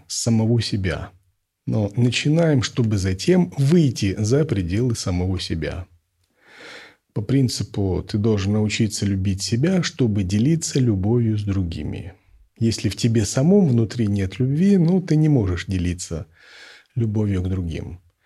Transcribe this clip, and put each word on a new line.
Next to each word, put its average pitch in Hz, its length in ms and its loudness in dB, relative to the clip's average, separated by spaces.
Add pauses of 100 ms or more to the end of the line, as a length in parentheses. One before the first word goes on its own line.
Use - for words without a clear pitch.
с - 160 -8
самого 113 380 2
себя. 90 500 -4 (560)
Но 107 280 -2
начинаем, 147 680 2
чтобы 107 360 0
затем 98 600 2
выйти 135 600 2
за 120 280 2
пределы 101 500 -2
самого 90 440 -2
себя. 80 480 -6 (1300)
По 110 80 -4
принципу, 104 840 0
ты 113 100 -4
должен 104 360 2
научиться 107 520 0
любить 98 360 0
себя, 165 400 0
чтобы 107 420 0
делиться 131 560 0
любовью 110 580 2
с 104 60 -4
другими. 80 680 -4 (460)
Если 113 300 0
в - 80 -8
тебе 113 280 2
самом 170 440 4
внутри 117 380 0
нет 98 300 -2
любви, 160 400 2
ну, 175 240 4
ты 175 140 0
не 156 140 4
можешь 98 360 2
делиться 87 600 -4 (680)
любовью 104 480 0
к 92 60 -2
другим. 87 520 -6 (260)